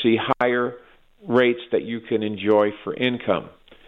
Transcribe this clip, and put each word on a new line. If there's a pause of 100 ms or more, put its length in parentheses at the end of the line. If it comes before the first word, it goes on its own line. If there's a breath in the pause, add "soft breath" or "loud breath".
see (220)
higher (500 loud breath)
rates (120)
that
you
can
enjoy (140)
for
income. (400 soft breath)